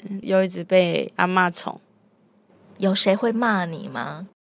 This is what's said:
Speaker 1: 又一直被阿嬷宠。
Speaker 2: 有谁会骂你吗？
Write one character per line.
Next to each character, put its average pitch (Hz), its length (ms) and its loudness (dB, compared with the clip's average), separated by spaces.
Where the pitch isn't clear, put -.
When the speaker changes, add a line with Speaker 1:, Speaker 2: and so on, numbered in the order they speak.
Speaker 1:
又 190 240 2
一 185 40 -2
直 180 140 -10
被 170 540 2
阿 180 100 2
嬷 185 240 2
宠。 - 300 -8
Speaker 2:
有 190 180 2
谁 196 220 4
会 226 160 0
骂 220 320 0
你 160 240 -10
吗？ 147 400 -8